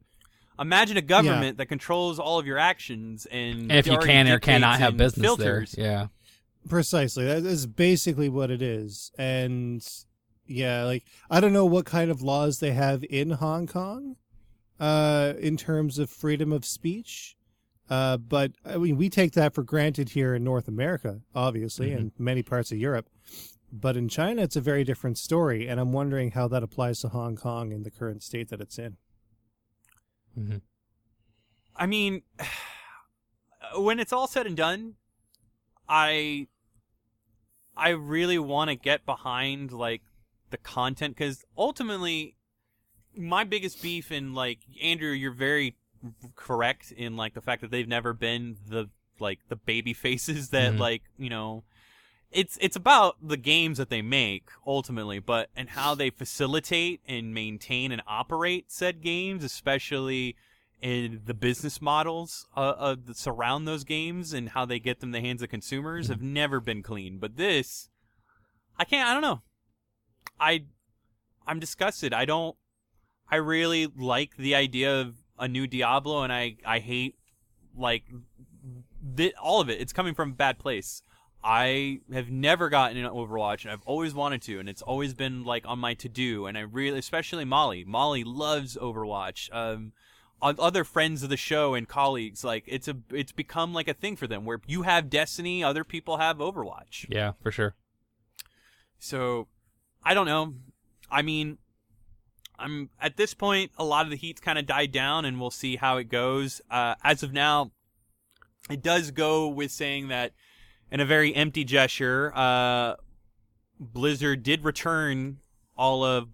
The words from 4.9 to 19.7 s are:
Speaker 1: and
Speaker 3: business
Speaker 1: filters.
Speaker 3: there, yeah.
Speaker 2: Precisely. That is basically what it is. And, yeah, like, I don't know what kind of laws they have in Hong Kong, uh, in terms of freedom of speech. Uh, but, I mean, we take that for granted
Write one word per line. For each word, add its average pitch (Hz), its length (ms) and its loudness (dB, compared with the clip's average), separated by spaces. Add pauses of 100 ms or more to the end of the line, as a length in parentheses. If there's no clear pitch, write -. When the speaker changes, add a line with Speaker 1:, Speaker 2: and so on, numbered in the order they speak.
Speaker 1:
and 120 80 0
Speaker 3:
business 120 280 6
Speaker 1:
filters. 107 460 4
Speaker 3:
there, 107 120 -4
yeah. 104 220 0 (600)
Speaker 2:
Precisely. 143 600 2
That 160 180 2
is 160 220 0
basically 151 640 4
what 131 200 0
it 127 120 -2
is. 107 560 -4
And, 127 680 0 (600)
yeah, 123 380 0
like, 123 200 0 (240)
I 165 120 6
don't 202 120 8
know 196 140 8
what 175 180 6
kind 165 260 2
of 131 120 -2
laws 143 380 2
they 147 120 2
have 139 380 2
in 143 220 0
Hong 160 340 0
Kong, 233 500 -6 (640)
uh, 151 580 4
in 156 200 0
terms 156 400 0
of 147 100 0
freedom 151 440 0
of 147 120 0
speech. - 720 -6 (540)
Uh, 131 260 2
but, 135 360 2 (120)
I - 140 -4
mean, 170 180 4
we 180 140 2
take 180 220 4
that 151 220 6
for 143 80 -2
granted 147 480 0